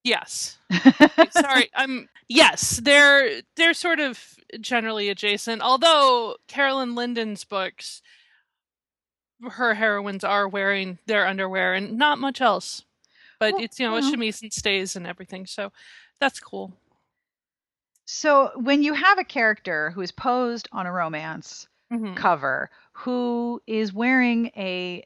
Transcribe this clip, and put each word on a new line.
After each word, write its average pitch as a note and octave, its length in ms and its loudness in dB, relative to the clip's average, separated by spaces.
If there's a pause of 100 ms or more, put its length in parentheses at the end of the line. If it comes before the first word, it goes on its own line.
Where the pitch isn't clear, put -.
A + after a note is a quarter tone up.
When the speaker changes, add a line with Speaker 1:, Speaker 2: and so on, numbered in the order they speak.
Speaker 1:
Yes. - 560 -4 (140)
Speaker 2:
<laughs> D4 600 6
Speaker 1:
Sorry, C4+ 440 4
I'm, C4 320 -4 (220)
yes, - 480 4
they're, C#4 640 6 (160)
they're E4 160 4
sort E4 260 -2
of C4+ 180 -4 (440)
generally A3 480 -4
adjacent, G#3 520 -4
although C4 760 4 (100)
Carolyn C4+ 480 -2
Linden's A#3 480 -6
books, - 580 -8 (1400)
her A#3+ 320 -2
heroines G3+ 500 -2
are G3+ 240 0
wearing G3 580 -2
their G#3 220 2
underwear F#3+ 460 -2
and G3+ 240 -4
not D4 200 2
much C4+ 220 -6
else. G#3 460 0 (560)
But G#3+ 140 2
Speaker 2:
Well, G#3 80 -4
Speaker 1:
it's, - 140 -12
you B3+ 80 -2
know, A3 120 -2
a - 20 0
Speaker 2:
well. C#4 100 0
Speaker 1:
chemise A3+ 320 -4
and A3 120 -14
stays G3 420 -4
and F3 100 -10
everything, F#3 400 -14
so G3+ 280 -10 (480)
that's C4+ 180 -4
cool. G3 320 -14 (1300)
Speaker 2:
So C#4 500 2
when C#4 280 2
you D4 100 0
have F#4 260 4
a F4 60 -4
character F#3 680 -2
who F#3 80 -10
is F3+ 140 -8
posed B3 580 -4
on G3 140 -6
a F3+ 80 -6
romance D#3+ 720 -8 (240)
Speaker 1:
Mm-hmm. A3 220 -6
Speaker 2:
cover, C#3 560 0 (220)
who A#3+ 720 -4
is A3 260 -4
wearing A#3+ 640 2
a F3+ 500 -6